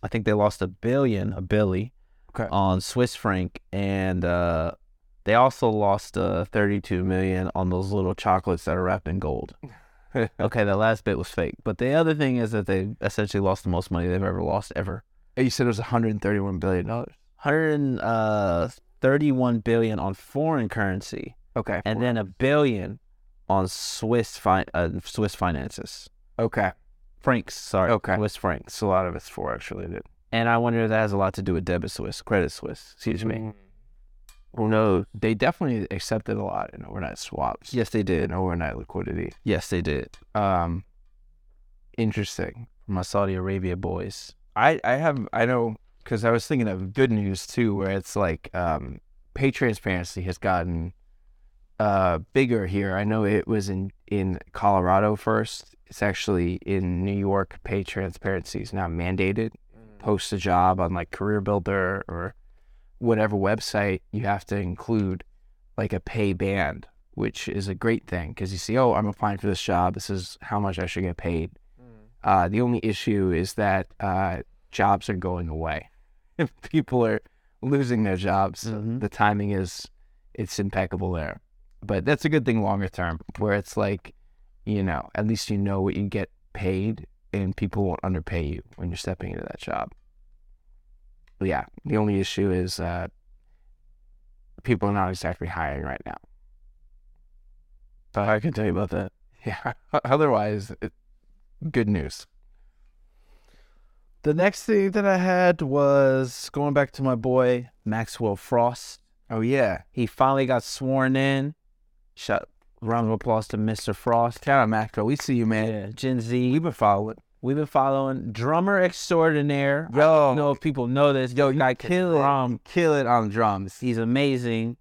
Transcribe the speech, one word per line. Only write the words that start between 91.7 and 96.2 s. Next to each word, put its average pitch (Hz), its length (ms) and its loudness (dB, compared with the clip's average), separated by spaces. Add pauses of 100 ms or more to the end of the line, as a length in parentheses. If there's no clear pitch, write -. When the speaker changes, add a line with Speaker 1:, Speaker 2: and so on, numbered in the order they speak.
Speaker 2:
the 139 120 0
only 104 220 2
issue 98 320 0
is, 90 280 -2
uh, 87 280 -4 (1600)
people 101 260 2
are 101 40 0
not 95 160 0
exactly 87 380 -4
hiring 73 360 -4
right 67 220 -8
now. 50 120 -12 (1900)